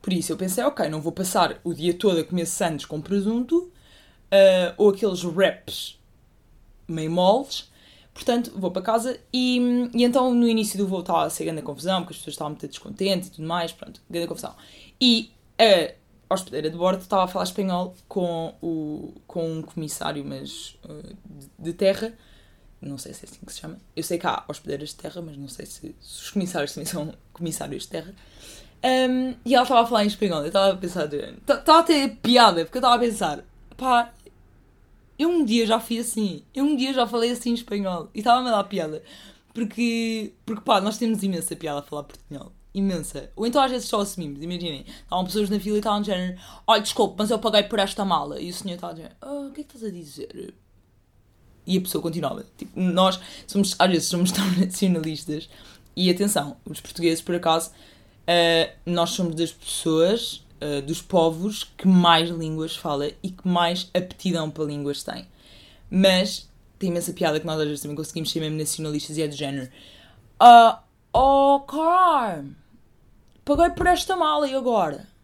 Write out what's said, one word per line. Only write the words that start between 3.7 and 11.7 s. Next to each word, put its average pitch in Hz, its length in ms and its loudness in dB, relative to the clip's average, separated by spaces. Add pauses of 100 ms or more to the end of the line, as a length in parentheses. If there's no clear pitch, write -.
ah, 185 460 6
ou 208 140 8
aqueles 196 340 -2
wraps - 720 -2 (880)
meio 160 240 -6
moles, 185 640 0 (400)
portanto 240 420 -2
vou 185 160 -4
para 185 120 -6
casa." 226 360 -2 (140)
E, 247 600 2
e 240 100 4
então 254 300 4
no 240 120 6
início 220 300 0
do 196 100 0
voo 185 140 -2
estava 170 240 0
a 156 60 -2
ser - 160 -6
grande 160 160 -4
confusão, 165 400 -4